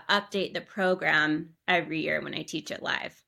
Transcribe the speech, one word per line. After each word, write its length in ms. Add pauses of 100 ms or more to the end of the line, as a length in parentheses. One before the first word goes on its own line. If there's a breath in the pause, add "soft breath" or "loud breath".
update 440
the 80
program 880 (180)
every 340
year 200
when 120
I 100
teach 280
it 120
live. 440